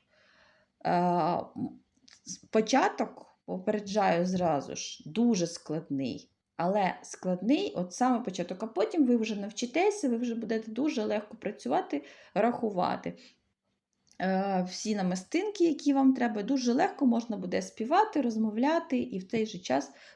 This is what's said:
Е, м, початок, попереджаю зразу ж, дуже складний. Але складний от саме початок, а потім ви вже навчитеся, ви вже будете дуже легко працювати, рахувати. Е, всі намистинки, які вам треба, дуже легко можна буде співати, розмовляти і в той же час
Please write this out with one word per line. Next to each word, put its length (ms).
Е, 80
м, 880
початок, 760
попереджаю 840
зразу 500
ж, 300
дуже 400
складний. 840
Але 460
складний 720
от 200
саме 300
початок, 380
а 40
потім 400
ви 100
вже 200
навчитеся, 720
ви 80
вже 180
будете 360
дуже 340
легко 320
працювати, 680
рахувати. 840
Е, 500
всі 240
намистинки, 720
які 280
вам 220
треба, 280
дуже 300
легко 340
можна 300
буде 260
співати, 580
розмовляти 800
і 200
в 100
той 180
же 120
час 340